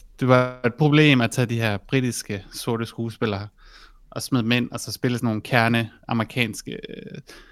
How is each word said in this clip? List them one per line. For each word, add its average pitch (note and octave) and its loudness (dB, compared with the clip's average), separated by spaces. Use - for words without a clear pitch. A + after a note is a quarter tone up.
det B2+ 0
var B2+ 4
et A2+ -2
problem D3 6
at A2+ 2
tage B2 0
de A#2 -2
her G#2 0
britiske A#2 -4
sorte A#2 -4
skuespillere G#2+ -6
og - -10
smide B2+ 0
dem A2+ 0
ind, A#2+ 0
og A#2+ -8
så G#2+ -10
spille A#2+ -2
sådan B2 -4
nogle G#2+ -2
kerne A#2 2
amerikanske, A2+ -4
øh, - -14